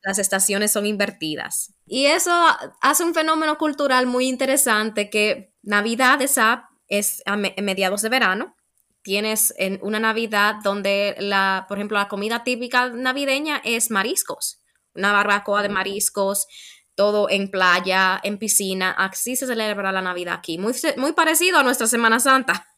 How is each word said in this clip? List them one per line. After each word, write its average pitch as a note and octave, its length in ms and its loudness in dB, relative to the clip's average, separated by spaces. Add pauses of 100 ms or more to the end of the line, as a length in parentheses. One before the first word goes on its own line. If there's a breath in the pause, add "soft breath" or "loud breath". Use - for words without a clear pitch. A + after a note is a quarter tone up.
las G3 160 -2
estaciones G3+ 520 0
son G#3 140 0
invertidas. G3 880 -4 (140)
Y C4 180 -2
eso E4+ 260 2 (520)
hace D4 220 2
un E4 100 0
fenómeno D#4 420 2
cultural C#4+ 500 2
muy B3+ 220 0
interesante A#3 800 0
que G#3+ 540 -2
Navidad A#3 580 2
es C4 160 0
a, A#3 320 2 (200)
es G#3 360 -2
a G3+ 120 -2
me-, G3+ 260 -2
mediados G3 400 -2
de A3 80 -2
verano. A#3 440 0 (460)
Tienes G#3+ 560 -2
en F#3+ 260 -4
una G#3+ 160 -4
Navidad G#3+ 640 0
donde, G3+ 560 0
la, F#3+ 500 0
por G3+ 100 -6
ejemplo, G#3 180 -4
la G3+ 120 0
comida A3 360 -4
típica B3 460 0
navideña C4+ 760 -2
es A3+ 260 -2
mariscos. - 680 -4 (340)
Una G3+ 160 0
barbacoa G3+ 520 2
de G3+ 80 -2
mariscos, G3 760 -2 (480 loud breath)
todo G#3 360 2
en G3 200 0
playa, F#3 720 2
en G3+ 160 -6
piscina. F#3+ 520 0
Así F#3+ 460 -4
se C4 100 -4
celebra G#3+ 440 -2
la F#3+ 120 -2
Navidad F3+ 320 -4
aquí. E3+ 240 -6
Muy G#3+ 160 -2
se-, - 240 -2
muy C#4 160 0
parecido E4 440 4
a C#4+ 40 6
nuestra B3 240 2
Semana A#3 340 4
Santa. B3+ 460 2 (120)